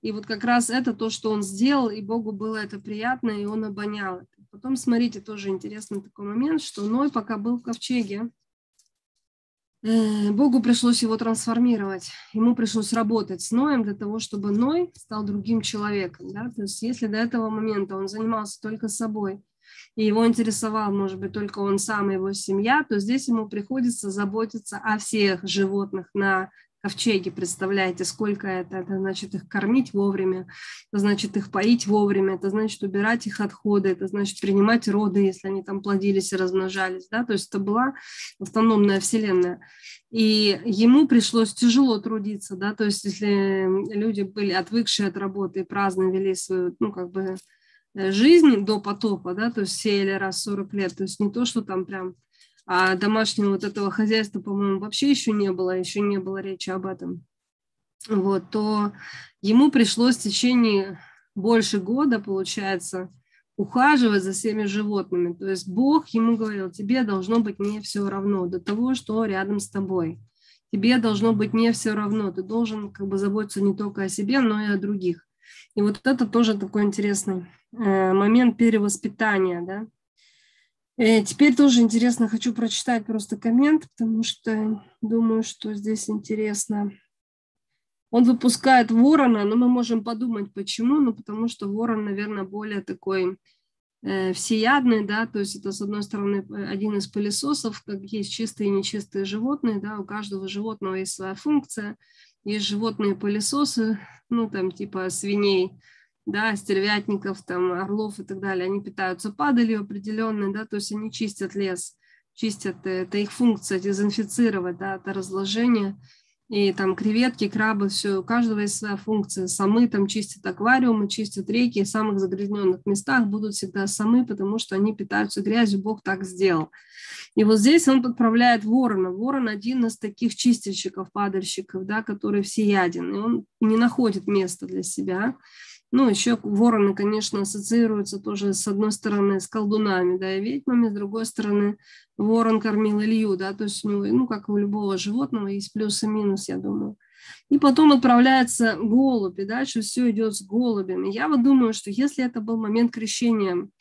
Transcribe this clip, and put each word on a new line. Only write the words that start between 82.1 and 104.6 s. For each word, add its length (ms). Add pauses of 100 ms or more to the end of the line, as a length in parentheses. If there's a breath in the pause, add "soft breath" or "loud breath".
хочу 260
прочитать 520
просто 320
коммент, 580
потому 280
что 600 (180)
думаю, 420
что 300
здесь 360
интересно. 800 (1200)
Он 140
выпускает 640
ворона, 540
но 100
мы 140
можем 340
подумать, 500
почему. 460
Ну, 140
потому 340
что 220
ворон, 360
наверное, 380
более 380
такой, 560 (640)
э, 300
всеядный, 720
да, 220
то 120
есть 160
это, 160
с 100
одной 220
стороны, 460
э, 180
один 300
из 100
пылесосов, 800
как 180
есть 300
чистые 340
и 40
нечистые 540
животные, 540
да, 200
у 60
каждого 440
животного 460
есть 180
своя 220
функция. 640 (480 soft breath)
Есть 200
животные-пылесосы, 1300 (300 loud breath)
ну, 200
там, 220